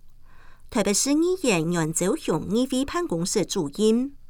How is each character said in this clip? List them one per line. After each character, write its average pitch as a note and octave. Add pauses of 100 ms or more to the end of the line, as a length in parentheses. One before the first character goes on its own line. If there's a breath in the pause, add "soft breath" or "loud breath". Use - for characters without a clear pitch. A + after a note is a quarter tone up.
(720 soft breath)
特 G#3
别 G3+
是 C4+
议 F4
员 F3+
杨 E3
祖 F#3
雄 -
议 A#3+
会 B3+
办 F4
公 E3+
室 F#3+
主 D#3
任。 A3+ (140)